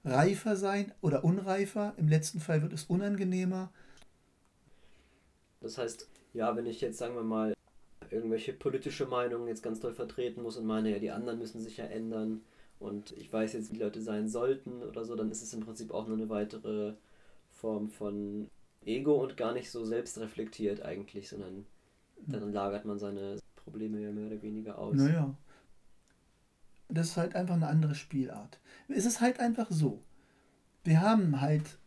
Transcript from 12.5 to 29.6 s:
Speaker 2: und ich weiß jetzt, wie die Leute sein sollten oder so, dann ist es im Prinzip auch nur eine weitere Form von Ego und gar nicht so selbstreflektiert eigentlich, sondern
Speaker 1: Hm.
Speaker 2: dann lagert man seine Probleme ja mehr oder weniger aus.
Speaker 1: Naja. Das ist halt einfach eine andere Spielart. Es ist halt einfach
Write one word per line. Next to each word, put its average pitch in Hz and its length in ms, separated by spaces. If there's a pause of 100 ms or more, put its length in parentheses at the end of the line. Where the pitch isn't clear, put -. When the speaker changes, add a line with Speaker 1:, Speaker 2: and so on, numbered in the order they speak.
Speaker 2:
und 104 340
ich - 180
weiß 110 220
jetzt, 110 180
wie 110 60
die 113 60
Leute 107 180
sein 107 260
sollten 123 560
oder 113 220
so, 117 100
dann 107 160
ist - 100
es 110 120
im 110 80
Prinzip 110 300
auch 110 160
nur 110 100
eine 110 120
weitere 107 640 (560)
Form 107 400
von 104 600 (360)
Ego 139 380
und 131 140
gar 117 160
nicht 123 180
so 117 140
selbstreflektiert 110 1000
eigentlich, 101 460
sondern 101 240
Speaker 1:
Hm. 101 120 (640)
Speaker 2:
dann 104 260
lagert 101 320
man 104 140
seine 101 380 (180)
Probleme 107 460
ja 104 100
mehr 107 160
oder 107 140
weniger 107 360
aus. 104 200
Speaker 1:
Naja. 143 360 (1600)
Das 165 180
ist - 100
halt 170 180
einfach 180 200
eine 156 120
andere 151 280
Spielart. 120 640 (300)
Es 233 160
ist 233 160
halt 247 180
einfach 233 320